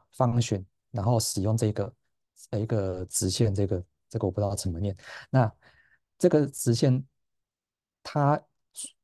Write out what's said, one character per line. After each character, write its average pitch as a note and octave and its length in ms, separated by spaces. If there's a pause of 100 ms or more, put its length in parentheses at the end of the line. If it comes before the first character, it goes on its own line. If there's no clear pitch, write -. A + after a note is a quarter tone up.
(160)
function， A#2 480 (280)
然 G#2+ 120
后 A#2 160
使 - 220
用 A2 160
这 G#2+ 140
个， G2+ 200 (600)
呃， G#2+ 80
一 G#2+ 80
个 F#2+ 380
直 - 240
线， G2+ 260
这 G2+ 100
个， F2+ 180 (260)
这 A2 100
个 G#2 80
我 F2+ 40
不 - 80
知 G#2 60
道 G2 80
怎 F#2+ 180
么 E2 80
念。 G2 160 (340)
那 B2 220 (680)
这 F3+ 120
个 D3+ 160
直 B2+ 300
线 C3+ 280 (1000)
它 D3 360 (640)